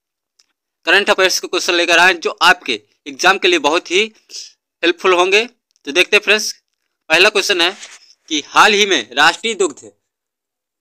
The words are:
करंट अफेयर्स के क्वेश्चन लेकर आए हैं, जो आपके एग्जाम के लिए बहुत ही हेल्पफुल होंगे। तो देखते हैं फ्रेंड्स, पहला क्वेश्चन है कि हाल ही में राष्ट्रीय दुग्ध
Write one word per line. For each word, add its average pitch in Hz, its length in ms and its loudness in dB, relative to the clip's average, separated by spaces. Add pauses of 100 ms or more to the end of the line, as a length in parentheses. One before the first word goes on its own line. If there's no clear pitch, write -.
(840)
करंट 190 240 2
अफेयर्स 185 300 0
के 180 80 -12
क्वेश्चन 180 260 -4
लेकर 170 260 0
आए 185 140 4
हैं, 165 60 -6
जो 208 100 -6
आपके 165 520 0 (260)
एग्जाम 170 300 0
के 190 100 0
लिए 175 120 2
बहुत 151 320 -2
ही 214 220 -2 (680)
हेल्पफुल 180 300 0
होंगे। 190 320 2 (400)
तो 143 60 -10
देखते 180 260 0
हैं 202 60 0
फ्रेंड्स, 208 280 -2 (580)
पहला 175 200 4
क्वेश्चन 196 320 -2
है 185 160 -4 (500)
कि 151 200 -6
हाल 190 260 4
ही 208 120 2
में 180 260 -2
राष्ट्रीय 165 420 0
दुग्ध 180 380 -6 (880)